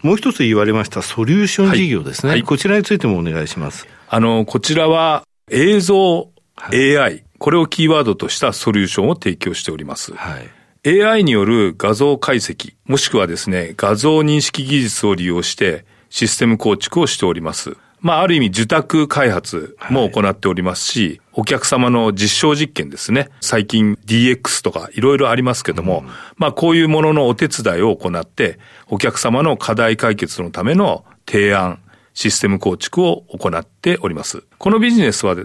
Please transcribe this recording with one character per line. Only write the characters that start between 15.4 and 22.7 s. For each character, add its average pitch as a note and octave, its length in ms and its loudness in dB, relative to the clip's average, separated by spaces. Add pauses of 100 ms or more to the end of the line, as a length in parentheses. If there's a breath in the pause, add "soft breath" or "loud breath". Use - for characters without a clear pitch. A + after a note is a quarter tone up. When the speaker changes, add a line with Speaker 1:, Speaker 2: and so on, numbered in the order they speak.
Speaker 2:
し - 140 -6
て E2+ 280 -2 (260 soft breath)
シ - 180 -2
ス - 80 -2
テ B2 100 0
ム A2+ 120 2
構 G#2 180 0
築 - 240 -2
を C#3+ 80 2
し - 100 -6
て G2+ 60 -2
お F2+ 80 2
り D#2+ 80 -4
ま D#2+ 140 -8
す。 - 220 -12 (260 soft breath)
ま E3+ 120 0
あ、 D#3 80 2
あ F#3+ 40 2
る F3 100 2
意 C#3+ 40 2
味 A#2 60 2
受 G#2 200 -2
託 D#3 420 0
開 C3+ 220 2
発 E2+ 460 -8 (140)
も B2 180 2
行 - 140 -2
っ F#2+ 120 2
て - 140 -4
お F2+ 60 0
り F2+ 80 -4
ま F2+ 120 -2
す - 140 -6
し、 G#2 200 0
Speaker 1:
は D2 60 -6
い。 - 60 -20 (200)
Speaker 2:
お A2 40 -2
客 B2+ 220 -2
様 B2 240 2
の A#2 220 2
実 G2 260 -2
証 D3+ 160 4
実 D3 180 -4